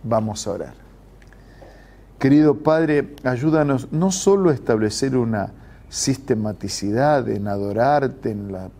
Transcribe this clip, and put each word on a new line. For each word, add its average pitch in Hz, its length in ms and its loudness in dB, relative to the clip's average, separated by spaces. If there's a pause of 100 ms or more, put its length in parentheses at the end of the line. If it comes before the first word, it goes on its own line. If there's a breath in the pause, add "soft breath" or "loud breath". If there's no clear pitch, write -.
Vamos 110 440 -2
a 101 40 -6
orar. 80 220 -10 (1400 loud breath)
Querido 147 420 6
Padre, 156 560 2 (100)
ayúdanos 135 640 0
no 175 200 0
solo 196 380 2
a 147 40 4
establecer 120 640 0
una 113 340 -2 (360 loud breath)
sistematicidad 117 1400 -2
en 104 180 -4
adorarte, 120 840 -2
en 101 220 -8
la 92 160 -12 (100)